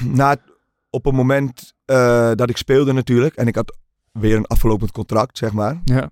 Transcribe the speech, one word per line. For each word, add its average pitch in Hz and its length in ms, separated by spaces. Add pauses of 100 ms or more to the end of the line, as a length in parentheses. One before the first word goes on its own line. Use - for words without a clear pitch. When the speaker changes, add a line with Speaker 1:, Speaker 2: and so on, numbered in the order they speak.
(160)
Speaker 1:
<clears throat> - 0
Na, 139 200 (540)
op 123 160
het 143 80
moment, 135 600 (120)
eh, 120 500
dat 120 140
ik 117 80
speelde 135 360
natuurlijk. 127 420
En 117 120
ik 113 80
had - 220 (340)
weer 110 240
een 107 120
aflopend 110 440
contract, 110 460
zeg 107 160
maar. 110 300
Speaker 2:
Ja. 131 280